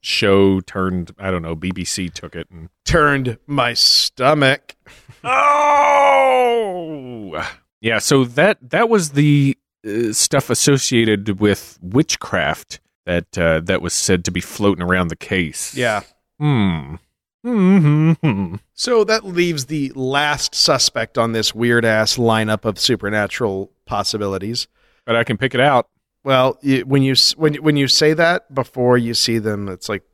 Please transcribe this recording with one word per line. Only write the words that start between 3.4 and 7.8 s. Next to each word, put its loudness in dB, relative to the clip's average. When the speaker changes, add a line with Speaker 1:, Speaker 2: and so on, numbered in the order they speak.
Speaker 2:
my -2
stomach. 0
Speaker 1:
Oh! 2